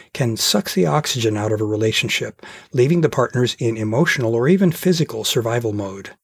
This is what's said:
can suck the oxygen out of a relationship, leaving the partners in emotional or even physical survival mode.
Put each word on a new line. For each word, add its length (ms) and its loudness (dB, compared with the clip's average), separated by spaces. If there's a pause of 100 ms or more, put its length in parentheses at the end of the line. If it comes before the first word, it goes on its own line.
(120)
can 240 0
suck 360 0
the 140 2
oxygen 500 0
out 160 0
of 80 0
a 40 -2
relationship, 800 -2 (280)
leaving 300 4
the 60 4
partners 500 0
in 180 -2
emotional 580 0
or 140 2
even 240 4
physical 520 -2
survival 480 0
mode. 380 -8 (140)